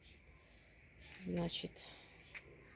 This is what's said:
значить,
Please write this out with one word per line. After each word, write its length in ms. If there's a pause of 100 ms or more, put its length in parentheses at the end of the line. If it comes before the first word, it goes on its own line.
(1200)
значить, 640 (880)